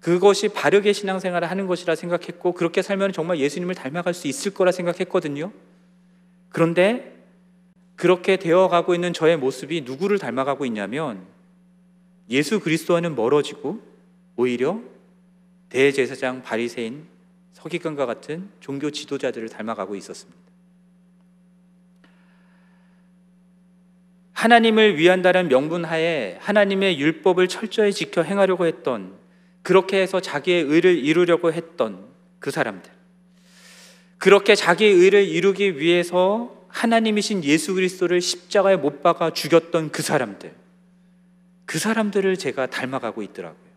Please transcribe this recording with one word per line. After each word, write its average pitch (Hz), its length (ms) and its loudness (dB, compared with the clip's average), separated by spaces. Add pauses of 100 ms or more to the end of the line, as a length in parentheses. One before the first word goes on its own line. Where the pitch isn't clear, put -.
그것이 190 480 2
바르게 202 460 2
신앙생활을 180 560 -4
하는 190 160 -4
것이라 175 280 -2
생각했고, 175 580 -4
그렇게 175 280 -2
살면 196 320 -2
정말 170 260 -4
예수님을 175 360 -4
닮아갈 175 400 -6
수 165 140 -8
있을 190 260 -6
거라 180 180 2
생각했거든요. 175 800 -4 (960)
그런데 175 760 0 (760)
그렇게 180 420 2
되어가고 180 560 2
있는 175 180 -4
저의 165 240 2
모습이 143 460 -6
누구를 156 360 -4
닮아가고 135 460 -4
있냐면 110 640 -8 (1040)
예수 151 300 0
그리스도와는 170 540 -2
멀어지고 139 640 -2 (580)
오히려 127 440 -2 (880)
대제사장, 131 720 0
바리새인, 117 640 -6 (480)
서기관과 156 540 -6
같은 151 420 -10 (120)
종교 139 300 -6
지도자들을 131 600 -8
닮아가고 104 460 -8
있었습니다. - 440 -18 (4000)
하나님을 220 640 4
위한다는 180 520 4
명분 156 360 0
하에 160 560 -4
하나님의 196 580 2
율법을 175 500 2
철저히 208 440 -2
지켜 - 300 -4
행하려고 190 420 0
했던, 113 560 -4 (420)
그렇게 185 380 2
해서 185 200 0
자기의 175 420 -2
의를 170 340 4
이루려고 165 560 2
했던 110 540 -6 (320)
그 - 120 -10
사람들, 113 400 -6 (1300)
그렇게 196 380 6
자기의 196 400 4
의를 190 340 6
이루기 180 500 0
위해서 175 880 0
하나님이신 214 760 0
예수 160 300 0
그리스도를 180 480 0
십자가에 196 540 2
못 147 260 -4
박아 165 320 0
죽였던 160 560 0
그 151 100 -8
사람들, 110 540 -6 (1120)
그 - 120 -6
사람들을 202 600 0
제가 131 300 -4
닮아가고 123 540 -6
있더라고요. 87 540 -14